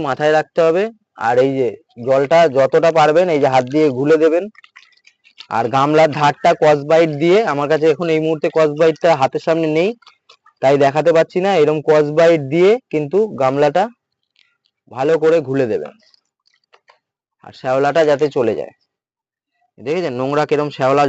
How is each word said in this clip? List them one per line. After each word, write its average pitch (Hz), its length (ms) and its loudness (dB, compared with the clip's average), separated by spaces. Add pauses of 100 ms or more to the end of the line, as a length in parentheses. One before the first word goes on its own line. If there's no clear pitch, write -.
মাথায় 151 300 0
রাখতে 165 300 -2
হবে। 180 160 0 (420)
আর 120 180 0
এই 139 140 0
যে 123 100 -2 (380)
জলটা 139 320 2 (180)
যতটা 156 420 2
পারবেন 156 360 2
এই 143 80 0
যে 139 120 2
হাত 131 100 2 (100)
দিয়ে 156 120 2 (120)
গুলে 147 240 2
দেবেন। 165 220 2 (1120)
আর 117 80 -2 (100)
গামলার 151 440 2
ধারটা 147 340 0
স্কচ 151 260 2 (100)
ব্রাইট 160 240 2 (100)
দিয়ে, 175 160 2 (140)
আমার 143 200 -4
কাছে 156 220 0
এখন 170 200 -6
এই 156 100 -2
মুহূর্তে 160 260 -4
স্কচ 156 260 0
ব্রাইটটা 165 340 0 (100)
হাতের 147 260 -2
সামনে 165 220 0 (100)
নেই 190 120 0 (720)
তাই 139 220 4
দেখাতে 151 320 0
পাচ্ছি 165 240 0
না, 196 100 -2 (100)
এরকম 151 200 2
স্কচ 151 260 2 (100)
ব্রাইট 165 260 4 (100)
দিয়ে 180 180 2 (220)
কিন্তু 151 260 -2 (220)
গামলাটা 143 440 0 (1040)
ভালো 139 320 -2
করে 160 140 4 (120)
ঘুলে 135 240 -2
দেবেন, 73 200 -6 (1500)
আর 104 160 -20
শ্যাওলাটা 143 500 0
যাতে 143 160 0 (100)
চলে 113 240 0
যায়। - 140 -14 (1040)
দেখেছেন 147 420 -6
নোংরা 143 260 -2
কিরম 147 300 -2
শ্যাওলা 139 320 0